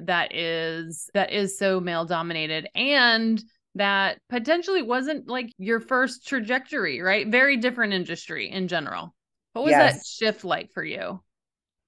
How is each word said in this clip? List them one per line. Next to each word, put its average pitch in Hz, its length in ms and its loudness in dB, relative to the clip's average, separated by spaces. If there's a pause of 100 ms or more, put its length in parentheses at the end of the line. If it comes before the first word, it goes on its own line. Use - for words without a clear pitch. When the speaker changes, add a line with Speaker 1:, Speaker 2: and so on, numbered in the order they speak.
Speaker 1:
that 175 320 0
is, 165 800 -4
that 196 180 2
is 196 260 -2
so 190 220 2
male-dominated 165 920 -2
and 226 680 2 (320)
that 196 440 2 (100)
potentially 339 540 0
wasn't, 262 460 -2
like, 240 300 -6
your 220 200 0
first 254 480 -2
trajectory, 233 720 -2
right? 196 280 2
Very 262 280 4
different 233 360 0
industry 165 580 -4
in 185 160 -2
general. 156 480 -4 (380)
What 233 120 -4
was 302 120 6
that 277 180 8
Speaker 2:
Yes. - 140 -12
Speaker 1:
shift 220 360 -2
like 170 280 -4
for 165 100 -6
you? 156 400 -8 (640)